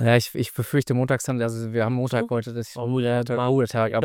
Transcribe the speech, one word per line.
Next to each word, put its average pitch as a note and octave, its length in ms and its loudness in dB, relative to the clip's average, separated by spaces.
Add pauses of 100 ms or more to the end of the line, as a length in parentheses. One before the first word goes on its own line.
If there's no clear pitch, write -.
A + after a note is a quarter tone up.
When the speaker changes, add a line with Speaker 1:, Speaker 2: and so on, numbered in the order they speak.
Speaker 1:
Ja, A#2 160 6
ich, - 180 2
ich - 180 -2
befürchte, C3+ 400 0
montags B2+ 360 0
haben, B2+ 120 -2
also A2+ 320 -4
wir A2+ 120 0
haben A#2 100 0
Montag B2 340 0
heute, A#2+ 240 -4
das A#2 240 -8
Speaker 2:
Oh, B2 220 -2
ja, A#2+ 180 2
Speaker 1:
Montag, A#2+ 220 0
Ruhetag, B2 420 2
aber A2 80 2
Speaker 2:
ich G#2+ 60 -2 (100)